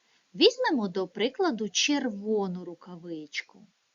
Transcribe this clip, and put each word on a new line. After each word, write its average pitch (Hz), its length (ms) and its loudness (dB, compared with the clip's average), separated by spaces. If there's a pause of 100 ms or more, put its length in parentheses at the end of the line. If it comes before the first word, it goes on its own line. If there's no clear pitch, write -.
(340)
Візьмемо, 339 540 4
до 185 200 -2
прикладу, 233 600 0
червону 208 960 0
рукавичку. 170 1000 -12 (280)